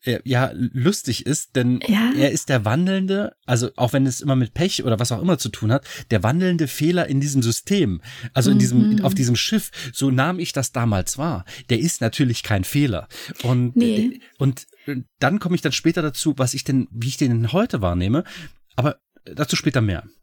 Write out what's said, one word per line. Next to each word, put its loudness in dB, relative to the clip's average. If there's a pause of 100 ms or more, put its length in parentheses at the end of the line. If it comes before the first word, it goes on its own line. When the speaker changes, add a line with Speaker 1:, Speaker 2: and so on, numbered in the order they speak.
Speaker 1:
äh, -2
ja, 0
lustig -2
ist, -2
denn 2
Speaker 2:
Ja. 2
Speaker 1:
er 4
ist -4
der 2
wandelnde, 0 (100)
also 0
auch 0
wenn 2
es -4
immer 2
mit 0
Pech -2
oder 2
was -2
auch -4
immer 2
zu -4
tun -2
hat, 0 (260)
der 2
wandelnde 2
Fehler 0
in 0
diesem 2
System. 0 (320)
Also 4
in 6
diesem, 4
Speaker 2:
Mhm. 0
Speaker 1:
auf 2
diesem 2
Schiff, -2 (220)
so 0
nahm 0
ich -6
das -4
damals 0
wahr. -4 (240)
Der 2
ist -2
natürlich 0
kein 0
Fehler. -2 (340)
Und, 2
Speaker 2:
Nee. 2 (180)
Speaker 1:
äh, -20 (180)
und, 0 (200)
äh, -6 (220)
dann 0
komme -2
ich 0
dann -2
später 0
dazu, -2
was 0
ich -6
denn, 0
wie -4
ich -6
den 2
heute 0
wahrnehme. 2 (520)
Aber 0 (260)
dazu -4
später 0
mehr. 0 (180)